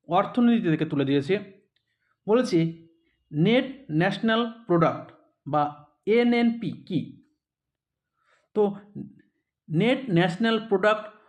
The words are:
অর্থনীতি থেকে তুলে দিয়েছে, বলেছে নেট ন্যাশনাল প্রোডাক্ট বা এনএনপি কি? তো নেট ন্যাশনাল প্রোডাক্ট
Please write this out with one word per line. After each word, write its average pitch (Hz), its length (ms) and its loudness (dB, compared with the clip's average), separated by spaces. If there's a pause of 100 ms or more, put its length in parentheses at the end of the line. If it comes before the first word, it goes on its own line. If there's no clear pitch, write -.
অর্থনীতি 196 600 2
থেকে 156 160 0
তুলে 143 200 -2
দিয়েছে, 143 340 0 (880)
বলেছে 185 600 0 (440)
নেট 214 600 0
ন্যাশনাল 220 600 0 (160)
প্রোডাক্ট 160 460 0 (340)
বা 147 380 -2 (200)
এনএনপি 233 680 0
কি? - 520 -8 (1300)
তো 208 220 0 (960)
নেট 240 400 0
ন্যাশনাল 208 580 0
প্রোডাক্ট 208 380 0 (240)